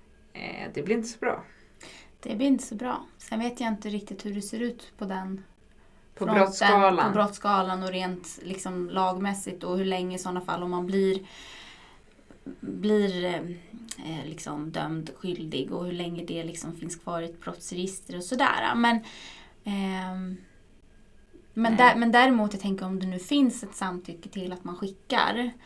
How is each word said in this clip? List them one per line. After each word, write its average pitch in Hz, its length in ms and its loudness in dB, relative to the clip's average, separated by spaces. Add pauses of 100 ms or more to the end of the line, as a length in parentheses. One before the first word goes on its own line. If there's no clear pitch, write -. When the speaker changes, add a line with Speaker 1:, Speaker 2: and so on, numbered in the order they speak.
(320)
Speaker 1:
Eh, - 420 -10
det 147 80 -4
blir 214 140 2
inte 226 120 -2
så - 100 -14
bra. - 260 -2 (760)
Speaker 2:
Det 220 160 -6
blir 262 100 2
inte 262 180 4
så - 100 -12
bra. 247 320 -6 (120)
Sen - 220 -8
vet 240 200 -4
jag 233 80 -2
inte 214 200 -4
riktigt 208 380 -8
hur 202 80 -4
det 208 80 -4
ser 220 180 -8
ut 240 380 -6
på 226 60 -8
den 190 400 -6 (720)
Speaker 1:
På 196 100 -6
Speaker 2:
fronten, 220 200 4
Speaker 1:
brottsskalan. 190 640 6
Speaker 2:
på 202 60 2
brottsskalan 196 720 2
och 185 80 -4
rent, 185 520 -4
liksom, 180 480 -6
lagmässigt 190 760 -2
och 180 140 0
hur 190 60 2
länge 185 320 -2
i - 20 -6
sådana 180 220 -4
fall, 170 220 -4
om 180 80 -2
man 180 160 -2
blir, 190 400 2 (1300)
blir, 196 640 2 (840)
eh, 160 220 -8
liksom 156 420 -8
dömd 160 460 -4
skyldig 160 560 -6
och 175 120 -4
hur 180 80 -6
länge 175 320 -6
det, 170 200 -6
liksom, 165 320 -10
finns 160 200 -10
kvar 170 260 -6
i - 20 -6
ett 170 160 -12
brottsregister 180 760 -8
och 180 80 -8
sådär. 247 500 2
Men, 233 220 6 (680)
ehm, 185 720 -4 (1160)
men 226 180 4
Speaker 1:
Nej. 220 40 4
Speaker 2:
där, 247 200 10
men 233 160 4
däremot, 240 400 8
jag 202 100 -6
tänker, 190 240 -2
om 190 140 -2
det 190 60 -2
nu 185 120 -2
finns 269 440 2
ett 190 120 -10
samtycke 180 540 -8
till 180 240 -6
att 180 120 -10
man 175 120 -10
skickar, 226 720 0 (160)